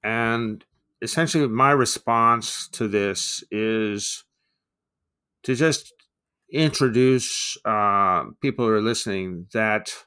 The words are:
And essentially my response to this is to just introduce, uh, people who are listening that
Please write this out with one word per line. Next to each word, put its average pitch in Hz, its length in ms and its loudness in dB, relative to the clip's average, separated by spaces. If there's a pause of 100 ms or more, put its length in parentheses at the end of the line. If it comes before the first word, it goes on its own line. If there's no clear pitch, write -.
And 113 600 -4 (380)
essentially 151 460 0
my 127 240 4
response 117 960 0
to - 180 -6
this 101 640 -2
is 107 720 -4 (1200)
to 131 120 -2
just 156 380 -2 (580)
introduce, 131 1120 2
uh, 101 600 2 (160)
people 123 240 -2
who 110 80 4
are 107 80 2
listening 95 720 -4
that 107 400 0 (120)